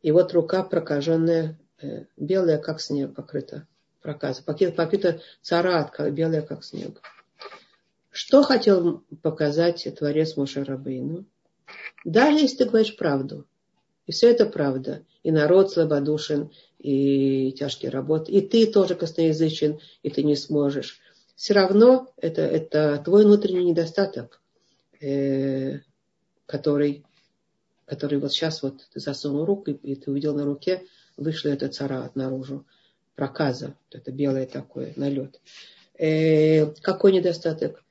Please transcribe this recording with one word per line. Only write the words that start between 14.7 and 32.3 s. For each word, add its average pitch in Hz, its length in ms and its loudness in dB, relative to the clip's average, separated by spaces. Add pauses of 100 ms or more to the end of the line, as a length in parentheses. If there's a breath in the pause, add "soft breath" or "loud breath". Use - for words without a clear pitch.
и 165 80 -2
народ 175 420 4
слабодушен, 151 760 -2 (280 soft breath)
и 135 720 0
тяжкие 131 380 -8
работы, 147 420 -2
и 196 80 6
ты 220 260 4
тоже 190 280 2
косноязычен, 160 840 0 (240 loud breath)
и 147 80 -6
ты 147 120 -4
не 147 140 2
сможешь, 143 640 -4 (360 soft breath)
все - 180 -2
равно 214 600 6
это, 160 260 -4
это 151 640 0
твой 202 200 6
внутренний 202 400 4
недостаток, 170 760 -2 (600)
э, 139 800 -4 (680)
который, 147 580 -2 (800)
который 147 340 -6
вот 139 140 -4
щас 160 300 -4
вот - 300 -10
ты 135 80 -12
засунул 143 440 -6
руку, 202 260 -4
и, 139 40 -6
и 135 220 -10
ты - 140 -12
увидел 143 240 -4
на 143 120 -4
руке, 185 380 -4 (320 loud breath)
вышла 156 340 -4
эта 139 180 -4
царат 135 480 -8
наружу, 135 480 -8 (540)